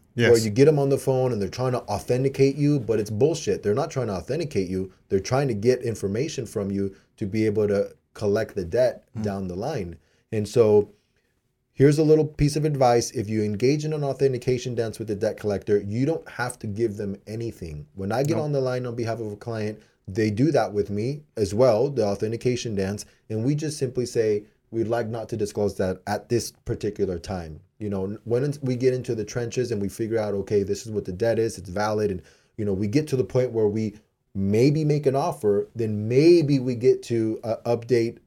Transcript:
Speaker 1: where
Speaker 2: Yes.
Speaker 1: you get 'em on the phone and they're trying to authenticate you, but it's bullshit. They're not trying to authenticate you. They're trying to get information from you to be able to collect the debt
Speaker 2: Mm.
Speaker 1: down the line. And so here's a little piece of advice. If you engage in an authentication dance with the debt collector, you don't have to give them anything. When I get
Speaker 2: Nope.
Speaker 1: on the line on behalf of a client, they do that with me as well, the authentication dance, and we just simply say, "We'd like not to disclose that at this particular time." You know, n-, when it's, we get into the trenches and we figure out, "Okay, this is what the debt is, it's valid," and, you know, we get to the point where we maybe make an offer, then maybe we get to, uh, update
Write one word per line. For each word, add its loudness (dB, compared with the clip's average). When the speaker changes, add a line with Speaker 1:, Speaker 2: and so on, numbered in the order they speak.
Speaker 1:
where 6
Speaker 2:
Yes. 6
Speaker 1:
you 0
get 6
'em 4
on 2
the 4
phone 2
and -4
they're -2
trying -2
to -2
authenticate 0
you, 2
but 0
it's -6
bullshit. 0
They're 2
not 0
trying -4
to -4
authenticate -4
you. -4
They're 0
trying 0
to -2
get 2
information -4
from -4
you -2
to -6
be 0
able 2
to 0
collect -2
the -4
debt 0
Speaker 2:
Mm. -4
Speaker 1:
down -4
the -6
line. -6
And -2
so 6
here's 4
a 2
little 6
piece 0
of -2
advice. 4
If -4
you 0
engage 0
in -4
an -4
authentication 0
dance -4
with -6
the -2
debt -2
collector, 0
you 0
don't -4
have -6
to -10
give -2
them -6
anything. -10
When -6
I 0
get 0
Speaker 2:
Nope. -2
Speaker 1:
on -2
the 0
line -2
on -8
behalf -4
of -6
a -10
client, -6
they 0
do 2
that 2
with -2
me -4
as -2
well, 4
the 0
authentication -2
dance, -4
and -4
we 0
just -4
simply -4
say, 0
"We'd -2
like -2
not -8
to -4
disclose -2
that -2
at -4
this 0
particular -4
time." -10
You -6
know, -4
n-, -8
when 0
it's, -4
we -2
get 2
into -4
the -4
trenches -4
and -2
we -2
figure -4
out, -2
"Okay, 0
this -4
is -10
what -4
the -8
debt 0
is, -2
it's -14
valid," 0
and, -6
you -4
know, 0
we -2
get 0
to 0
the 0
point 0
where 2
we -2
maybe 2
make 0
an 2
offer, 0
then -2
maybe 6
we -2
get 4
to, -2
uh, -2
update 0